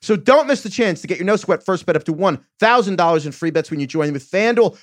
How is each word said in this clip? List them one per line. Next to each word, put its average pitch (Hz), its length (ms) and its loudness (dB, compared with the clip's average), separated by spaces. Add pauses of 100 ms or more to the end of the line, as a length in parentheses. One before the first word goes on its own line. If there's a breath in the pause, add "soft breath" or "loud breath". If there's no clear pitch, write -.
So 214 140 -2
don't 262 320 4
miss 277 160 -2
the 214 80 -10
chance 202 300 -2
to 151 80 -10
get 156 100 -6
your 175 80 -6
no-sweat 196 380 -2
first 185 200 -4
bet 170 120 0
up 151 80 -6
to 170 80 -4
one 160 320 -2 (160)
thousand 214 340 2
dollars 165 320 0
in 143 60 -10
free 165 180 -6
bets 156 220 -4
when 151 80 -4
you 139 80 -6
join 147 240 -2
with 135 180 -10
FanDuel 220 520 0